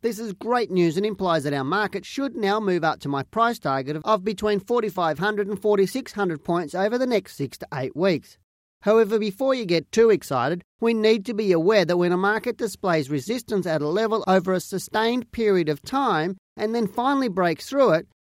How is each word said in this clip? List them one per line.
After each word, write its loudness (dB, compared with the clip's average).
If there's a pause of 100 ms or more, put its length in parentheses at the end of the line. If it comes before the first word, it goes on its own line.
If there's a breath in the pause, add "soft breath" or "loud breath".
This -4
is -8
great -2
news 2
and -2
implies 0
that -2
our -2
market -4
should -6
now 0
move 0
up 0
to -6
my -4
price 0
target -4
of, -8
of 0
between -2
forty-five -2
hundred -2
and -6
forty-six 0
hundred -4
points -2
over 0
the 0
next -2
six -8
to -14
eight -6
weeks. -2 (440)
However, 4
before 0
you -4
get 0
too 6
excited, 0 (160)
we 2
need 2
to -6
be 0
aware 4
that 0
when 2
a 2
market 0
displays -2
resistance -2
at 0
a -4
level 0
over 2
a 0
sustained -2
period 2
of -2
time -2 (200)
and -2
then 0
finally 0
breaks 0
through 4
it 0 (140)